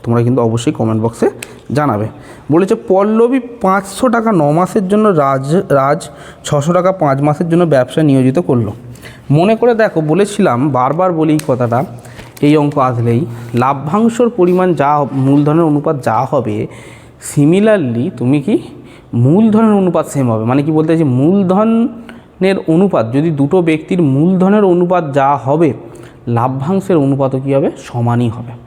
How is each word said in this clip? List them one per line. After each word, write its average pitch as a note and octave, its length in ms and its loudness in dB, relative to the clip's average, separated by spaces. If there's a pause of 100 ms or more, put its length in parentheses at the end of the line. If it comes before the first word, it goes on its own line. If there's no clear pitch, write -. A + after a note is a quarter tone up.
তোমরা A#2 200 0
কিন্তু B2 200 0
অবশ্যই A#2 300 0
কমেন্ট A2 300 -2
বক্সে A#2 260 -2 (440)
জানাবে। A#2 340 -2 (460)
বলেছে, F#3+ 220 2 (140)
পল্লবী A3 520 2 (240)
পাঁচশো G3 440 -2
টাকা A3+ 220 0 (100)
ন - 20 2 (160)
মাসের F#3 300 -2
জন্য, G#3+ 200 2
রাজ, C#3 380 0 (320)
রাজ C#3 220 0 (440)
ছশো D3 280 -2
টাকা F3+ 200 2
পাঁচ C#3+ 340 0
মাসের D#3 220 -2
জন্য F3 160 2 (100)
ব্যবসা C3 280 0
নিয়োজিত C3+ 360 2
করলো। B2 340 0 (580)
মনে F3+ 300 4
করে A#3 140 2
দেখো, G#3+ 260 0
বলেছিলাম, E3 580 0 (180)
বারবার D#3+ 360 0
বলি D#3 200 0
এই D3+ 160 0
কথাটা, B2 360 0 (640)
এই D3+ 100 4
অঙ্ক D3 220 0
আসলেই A#2+ 420 0 (340)
লভ্যাংশর D#3 760 0 (100)
পরিমাণ F3+ 300 2 (120)
যা, C#3+ 320 2
মূলধনের C#3+ 580 2
অনুপাত D3 260 0 (120)
যা A2 100 0 (120)
হবে, A2 360 -2 (640)
similarly D3+ 760 2 (140)
তুমি B2+ 280 0
কি G#3+ 80 0 (600)
মূলধনের G#3 680 4
অনুপাত E3+ 340 0
সেম C3+ 180 0
হবে। A2 180 -2
মানে C#3+ 120 2
কি D3 160 -2
বলতে D#3+ 120 0
চাইছি, E3 140 2
মূলধনের F#3+ 1500 0 (160)
অনুপাত, F3 320 2 (120)
যদি D#3+ 140 0
দুটো C#3+ 380 0
ব্যক্তির D#3+ 340 -2 (120)
মূলধনের F#3 580 2
অনুপাত F3 320 0 (140)
যা C3+ 100 2 (160)
হবে, D3 280 2 (560)
লভ্যাংশের C3+ 680 -2
অনুপাতও C3+ 480 0
কী C3+ 100 -2
হবে? E3 160 0 (180)
সমানই A#2+ 480 -2
হবে। - 160 -14 (140)